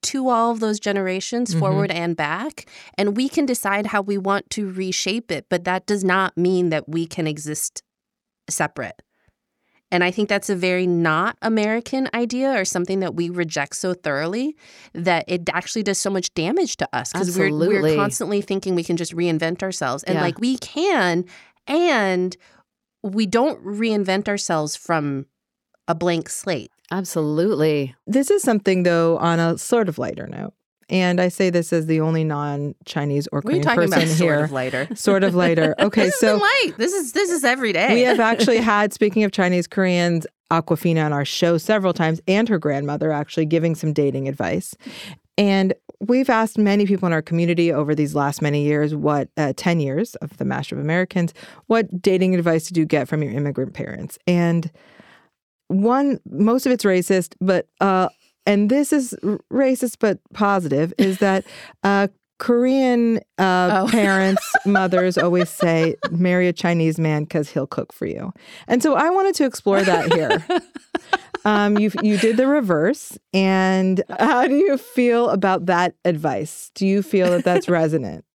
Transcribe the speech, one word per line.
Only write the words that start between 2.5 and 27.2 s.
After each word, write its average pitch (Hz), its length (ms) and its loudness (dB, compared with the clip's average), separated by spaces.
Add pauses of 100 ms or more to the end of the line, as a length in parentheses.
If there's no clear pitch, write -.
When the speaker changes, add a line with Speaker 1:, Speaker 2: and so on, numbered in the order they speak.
Speaker 1:
and 202 180 0
we 254 120 -2
can 294 180 0
decide 208 400 -2
how 202 160 -2
we 202 160 -2
want 196 320 -2
to 202 200 -6
reshape 190 600 -4
it, 151 180 -6
but 175 160 -2
that 185 220 -4
does 202 180 -2
not 185 320 2
mean 180 340 2
that 156 180 -4
we 165 180 -4
can 165 200 -6
exist 151 560 -8 (640)
separate. - 520 -6 (920)
And 180 100 0
I 180 80 2
think 202 200 -2
that's 202 180 -2
a 202 80 0
very 180 300 0
not 170 560 0
American 220 720 -2
idea 247 440 -2
or 190 60 0
something 185 360 -2
that 180 140 -4
we 170 140 -2
reject 160 480 -4
so 185 160 -4
thoroughly 180 640 -4 (380)
that 170 340 0
it 175 240 -4
actually 180 300 -4
does 196 160 -2
so - 100 -4
much 190 260 -4
damage 254 440 -2
to - 180 -4
us, 123 160 -6
'cause 180 260 -4
we're, 190 120 2
we're 151 160 0
Speaker 3:
Absolutely. 175 300 2
Speaker 1:
constantly 160 440 -2
thinking 196 340 -4
we 170 100 -2
can 170 120 -2
just 170 180 -6
reinvent 165 480 -2
ourselves. 139 420 -6
And, 185 120 -2
Speaker 3:
Yeah. 156 60 0
Speaker 1:
like, 170 180 -2
we 247 160 0
can, 214 680 0 (400)
and 208 680 0 (680)
we 208 240 -2
don't 233 380 0
reinvent 202 640 -2
ourselves 165 480 -2
from 143 500 -4 (600)
a 170 80 0
blank 170 360 -2
slate. - 400 -8 (200)
Speaker 3:
Absolutely. 156 1040 0 (120)